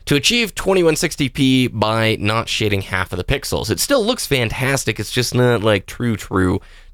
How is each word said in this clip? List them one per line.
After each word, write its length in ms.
to 80
achieve 400
twenty-one 420
sixty 320
p 380
by 540
not 280
shading 340
half 300
of 60
the 60
pixels. 460
It 100
still 240
looks 220
fantastic. 760
It's 100
just 240
not, 280
like, 240
true, 300
true 440